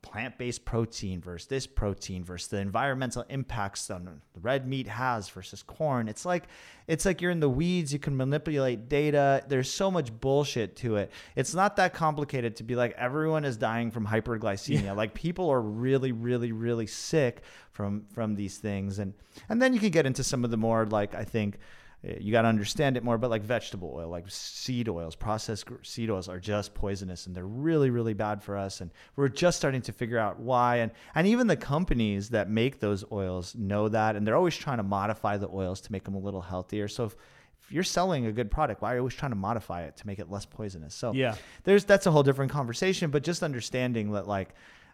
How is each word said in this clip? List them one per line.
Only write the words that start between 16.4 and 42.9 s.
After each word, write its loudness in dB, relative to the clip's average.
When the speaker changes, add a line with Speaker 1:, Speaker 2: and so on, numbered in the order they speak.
Speaker 1:
really -2
sick 0
from, -4
from -2
these -6
things. -4
And, -4
and 2
then 6
you 2
can 4
get 6
into 0
some 0
of 0
the 0
more, 2
like, 0
I -6
think, -2
uh, -6
you -4
gotta 6
understand 2
it -2
more, 2
but, 0
like, 0
vegetable -4
oil, -8
like, -8
seed -6
oils, -4
processed -4
gr-, -14
seed -6
oils -2
are -10
just -2
poisonous, -4
and -10
they're -8
really, 2
really 2
bad -2
for -6
us. -4
And -10
we're 4
just 2
starting 0
to -8
figure -2
out 0
why. 4
And, 2
and 4
even 4
the 4
companies 0
that 2
make 2
those 0
oils -4
know 2
that, 2
and 0
they're 4
always 4
trying -4
to -2
modify 0
the -4
oils -4
to -10
make -6
them -6
a -6
little -6
healthier. -4
So -4
if, -8
if -20
you're 0
selling 0
a -2
good -2
product, 0
why -2
are 0
you 0
always -2
trying -6
to -2
modify -4
it -12
to -14
make -8
it -10
less -8
poisonous? -12
So -4
Speaker 2:
Yeah. 0
Speaker 1:
there's, 6
that's 8
a 6
whole 10
different 4
conversation, 0